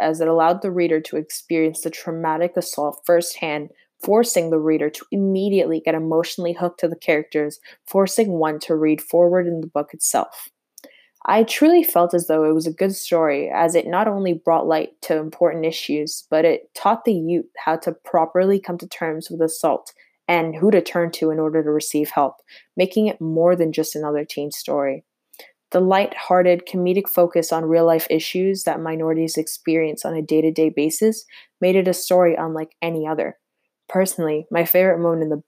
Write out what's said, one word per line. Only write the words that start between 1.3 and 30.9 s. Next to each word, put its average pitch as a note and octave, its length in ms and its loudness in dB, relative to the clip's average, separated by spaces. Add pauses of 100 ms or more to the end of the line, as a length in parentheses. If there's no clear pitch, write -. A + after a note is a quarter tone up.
the E3 100 -6
traumatic E3 680 -4
assault D3 480 -6
firsthand, D#3+ 640 -2 (320)
forcing G3+ 480 2
the D#3+ 80 2
reader D#3 320 0
to - 220 -16
immediately F#3+ 760 0
get E3 80 0
emotionally E3 600 -2
hooked F3 260 -6
to F3 80 0
the E3 80 -4
characters, D3+ 640 -2 (260)
forcing G3 540 0
one D#3 220 0
to - 140 -2
read D#3 260 2
forward F3 440 4
in E3+ 160 -4
the D#3+ 60 -8
book D3 260 -6
itself. - 560 -4 (760)
I A3 160 4
truly D#4+ 400 4
felt F3 320 2
as E3+ 100 0
though D#3 200 2
it D#3 100 4
was D#3+ 100 0
a D#3+ 80 -4
good F#3+ 220 -2
story, D#3 580 -2
as E3+ 220 2
it E3+ 100 0
not F#3 220 0
only G3 260 -2
brought E3 320 0
light D#3 380 -2
to D#3+ 140 -2
important D#3+ 480 -2
issues, D3+ 680 -4
but D#3 120 2
it - 300 0
taught A3+ 320 0
the A3+ 80 4
youth E3 320 0 (200)
how D#3+ 120 0
to E3 140 -6
properly F3+ 680 0
come F3+ 200 -8
to F3+ 80 -16
terms D#3+ 420 -8
with E3 140 -2
assault - 500 -2 (340)
and E3 280 0
who F#3 160 2
to F#3+ 100 6
turn E3+ 300 -2
to E3 180 -2
in D#3 80 -2
order D#3 260 0
to D3+ 60 -4
receive D3+ 400 -2
help, C#3+ 280 0 (380)
making F#3+ 300 0
it G#3 160 -4
more E3 340 2
than E3 160 0
just D#3+ 240 -4
another D3+ 300 -4
teen D3 240 -8
story. C#3+ 540 -4 (680)
The F#3 100 4
light-hearted, F#3 920 2
comedic F#3 380 0
focus E3+ 420 2
on E3 140 -2
real-life E3 440 4
issues F#3 540 0
that D#3+ 160 -2
minorities D#3+ 560 -2
experience D#3+ 720 -2
on D#3+ 100 -4
a D#3+ 60 -4
day-to-day D#3+ 480 2
basis D#3+ 560 0 (340)